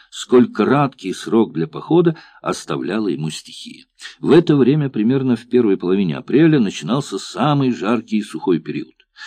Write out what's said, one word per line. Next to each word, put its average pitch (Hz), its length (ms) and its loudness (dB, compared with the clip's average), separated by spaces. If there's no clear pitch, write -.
сколь 123 400 2
краткий 107 640 -2
срок 104 400 0
для 80 140 -4
похода 165 480 0
оставляла 87 680 -6
ему 76 200 -4
стихия. - 560 -18
В - 120 0
это 165 240 6
время, 139 340 2
примерно 127 460 0
в - 140 -8
первой 113 260 4
половине 90 400 0
апреля, 151 440 2
начинался 98 600 -4
самый 139 520 0
жаркий 107 460 -2
и 101 60 -4
сухой 90 360 -2
период. 78 360 -10